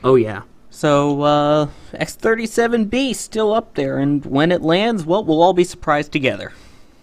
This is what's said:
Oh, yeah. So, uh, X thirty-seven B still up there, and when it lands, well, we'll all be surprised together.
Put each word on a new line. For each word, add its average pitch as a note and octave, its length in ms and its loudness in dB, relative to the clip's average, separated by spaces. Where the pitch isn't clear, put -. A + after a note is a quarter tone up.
Oh, C3 100 6
yeah. G#2+ 280 0
So, C#3+ 520 0
uh, D3 460 2
X - 240 -8
thirty-seven A3+ 720 0
B B3+ 260 -2
still G#3+ 420 -2
up - 220 -4
there, C3+ 220 -2
and C#3+ 280 0
when D3 240 0
it F3 100 0
lands, F3+ 440 0
well, F#3 200 0
we'll D#3 160 0
all F3+ 120 6
be F3+ 100 2
surprised D3 480 -2
together. A2 420 -4